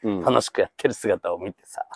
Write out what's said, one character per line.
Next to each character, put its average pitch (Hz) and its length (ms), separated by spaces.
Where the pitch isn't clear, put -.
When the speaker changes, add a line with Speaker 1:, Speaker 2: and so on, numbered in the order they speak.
Speaker 1:
う 110 80
ん。 98 100
Speaker 2:
楽 123 220
し - 80
く - 100
や 95 60
っ - 100
て - 100
る 127 60
姿 90 400
を 87 60
見 95 160
て - 100
さ、 - 320